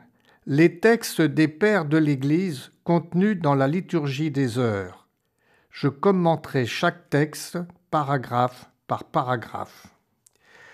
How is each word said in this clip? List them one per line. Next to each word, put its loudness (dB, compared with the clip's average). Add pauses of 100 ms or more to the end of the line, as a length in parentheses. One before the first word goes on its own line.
(440)
les 2
textes 2
des 2
pères 0
de 2
l'Église 0 (140)
contenus 0
dans 2
la 4
liturgie -2
des -2
heures. -4 (640)
Je -4
commenterai 0
chaque -4
texte, -2 (340)
paragraphe -2 (180)
par -4
paragraphe. -6 (880)